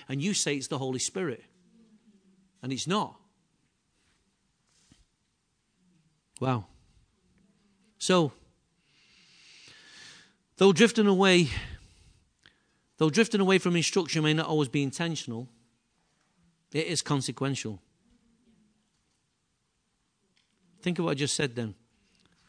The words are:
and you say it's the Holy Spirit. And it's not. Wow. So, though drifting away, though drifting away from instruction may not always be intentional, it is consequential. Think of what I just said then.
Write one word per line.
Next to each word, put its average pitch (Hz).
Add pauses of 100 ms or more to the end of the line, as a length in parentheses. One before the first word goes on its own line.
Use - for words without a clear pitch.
and 139
you 190
say 147
it's 131
the 143
Holy 131
Spirit. 151 (1160)
And 127
it's 120
not. 180 (3250)
Wow. 127 (1300)
So, 170 (2250)
though 196
drifting 208
away, 185 (1500)
though 156
drifting 214
away 190
from 175
instruction 165
may 151
not 160
always 151
be 143
intentional, 131 (1200)
it 160
is 170
consequential. 131 (3000)
Think 175
of 180
what 165
I -
just 139
said 135
then. 113 (760)